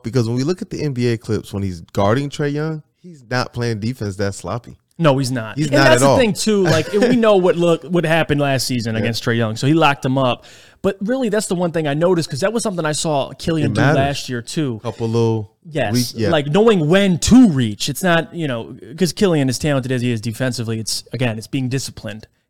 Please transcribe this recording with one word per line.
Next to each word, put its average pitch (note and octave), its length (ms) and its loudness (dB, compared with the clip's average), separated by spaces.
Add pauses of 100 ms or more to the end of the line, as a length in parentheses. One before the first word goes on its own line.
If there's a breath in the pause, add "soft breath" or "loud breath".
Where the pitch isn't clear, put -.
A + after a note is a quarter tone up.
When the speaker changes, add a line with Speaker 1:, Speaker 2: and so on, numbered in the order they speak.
Speaker 1:
Because A#2 240 0
when A#2 100 -2
we C3 60 -2
look F3+ 180 -2
at G#3+ 80 -10
the - 140 -6
N D3 100 -4
B A#2+ 140 0
A A#2 100 0
clips - 340 -6
when G2 120 -4
he's F2+ 180 -6
guarding A2+ 480 0
Trae C#3+ 240 -4
Young, D3+ 300 -6 (180)
he's D#3+ 260 -20
not B2 260 -4
playing A#2+ 260 -4
defense G#2 380 -6
that G2+ 180 -4
sloppy. F#2 420 -10 (240)
Speaker 2:
No, C#3+ 160 4
he's C3 140 -2
not. A2 260 -6
Speaker 1:
He's D3+ 100 -2
Speaker 2:
And C#3+ 100 2
Speaker 1:
not C#3 80 4
Speaker 2:
that's B2+ 100 6
Speaker 1:
at - 60 2
Speaker 2:
the C#3 80 6
Speaker 1:
all. - 80 6
Speaker 2:
thing, A3 160 2
too. G3+ 300 0
Like, D#3+ 280 0
Speaker 1:
<laughs> - 0 -
Speaker 2:
we A#3+ 240 2
know A3 220 4
what F3+ 180 4
look, E3+ 280 2
what E3+ 200 0
happened D#3 380 0
last C#3 260 0
season A#2 280 -4
Speaker 1:
Yeah. A2+ 60 0
Speaker 2:
against A2+ 220 -4
Trae A#2 140 0
Young, A2+ 180 -2
so A#2 100 -4
he C#3+ 80 4
locked D3+ 300 2
him C3 140 0
up. B2+ 260 0 (380 loud breath)
But G3 180 -2
really, A#3+ 300 -2
that's G3+ 180 -2
the G3 80 -2
one F3 160 -2
thing D#3+ 160 -2
I C#3 60 0
noticed, E3+ 360 2
'cause C3+ 120 -6
that G3 100 0
was A3+ 120 -2
something F3 220 -4
I D3+ 60 0
saw D3 400 -2
Killian D#3 400 -2
Speaker 1:
It G2+ 40 -4
Speaker 2:
do G#2 60 0
Speaker 1:
matters. C#3 140 4
Speaker 2:
last C#3 340 -2
year, B2 120 -6
too. B2 420 -4
Speaker 1:
Couple A#2 240 -6
little A2+ 560 0
Speaker 2:
Yes, B2 500 -2
Speaker 1:
re-, A3 100 -4
yeah. G3+ 80 0
Speaker 2:
like, D3+ 160 0
knowing F#3 420 4
when F#3+ 300 4
to B3 300 8
reach. A#2+ 380 0
It's C#3+ 160 -4
not, E3 320 0
you E3+ 140 -4
know, A2+ 260 -6 (220)
'cause E3+ 160 0
Killian, D#3+ 340 2
as B2 100 0
talented C3+ 360 -2
as B2+ 80 -2
he B2 100 0
is A#2 80 -2
defensively, A#2 640 -4
it's, - 320 -6
again, A#2 240 -2
it's A2 100 -14
being C3 220 -4
disciplined. A2 580 -8 (220)